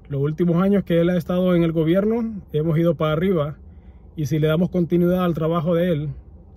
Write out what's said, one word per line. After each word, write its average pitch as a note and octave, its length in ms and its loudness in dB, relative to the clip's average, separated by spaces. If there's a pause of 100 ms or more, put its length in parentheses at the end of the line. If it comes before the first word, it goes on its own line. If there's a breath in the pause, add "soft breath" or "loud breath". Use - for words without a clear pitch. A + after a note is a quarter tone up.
Los C#3 120 -6
últimos E3 420 0
años G3 220 2
que E3+ 160 2
él E3+ 80 2
ha F3+ 80 0
estado F3+ 380 0
en E3+ 80 4
el E3 100 0
gobierno, G3 720 0 (100)
hemos D#3 260 0
ido E3 160 2
para D#3 180 -2
arriba D#3 440 0 (600 loud breath)
y D3+ 100 -4
si D#3 120 -2
le D#3 100 2
damos E3+ 200 0
continuidad F3 560 0
al E3+ 80 0
trabajo D#3+ 420 -2
de F3 180 0
él, D3+ 180 -4 (460)